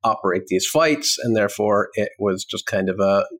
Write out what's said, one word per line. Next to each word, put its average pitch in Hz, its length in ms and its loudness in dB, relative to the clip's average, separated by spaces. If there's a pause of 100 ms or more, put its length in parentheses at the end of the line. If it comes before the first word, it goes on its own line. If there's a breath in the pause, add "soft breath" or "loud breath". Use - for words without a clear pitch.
operate 98 440 0
these 92 200 0
flights, 156 560 0
and 113 140 2
therefore 104 560 0
it 104 260 -2
was 98 280 0
just - 180 -8
kind 95 240 -2
of 95 120 -2
a, 98 260 2 (140)